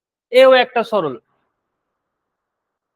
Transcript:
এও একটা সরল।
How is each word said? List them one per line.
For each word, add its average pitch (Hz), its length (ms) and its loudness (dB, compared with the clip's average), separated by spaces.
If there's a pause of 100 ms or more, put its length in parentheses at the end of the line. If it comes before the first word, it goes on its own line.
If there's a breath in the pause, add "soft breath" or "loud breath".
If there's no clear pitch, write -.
(320)
এও 262 220 4
একটা 247 300 -2
সরল। 165 360 -8 (1800)